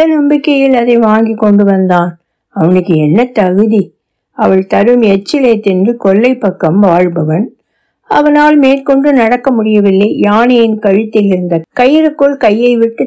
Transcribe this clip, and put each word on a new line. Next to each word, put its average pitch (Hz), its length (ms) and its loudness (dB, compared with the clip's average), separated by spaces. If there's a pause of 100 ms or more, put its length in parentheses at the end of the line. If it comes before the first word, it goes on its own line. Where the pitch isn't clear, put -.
நம்பிக்கையில் 285 680 0
அதை 240 240 0
வாங்கி 220 360 0
கொண்டு 208 320 0
வந்தான்? 180 480 0 (420)
அவனுக்கு 180 400 0
என்ன 156 300 0
தகுதி? 208 580 0 (540)
அவள் 190 280 0
தரும் 226 360 0
எச்சிலை 226 580 0
தின்று 196 380 -2
கொல்லை 220 380 0
பக்கம் 185 440 -2
வாழ்பவன். 175 680 0 (640)
அவனால் 294 480 2
மேற்கொண்டு 269 560 0
நடக்க 240 380 0
முடியவில்லை. 208 580 0 (100)
யானையின் 220 600 0
கழுத்தில் 208 460 -2
இருந்த 180 300 -2 (200)
கயிறுக்குள் 285 600 0
கையை 240 400 0
விட்டு 226 300 -2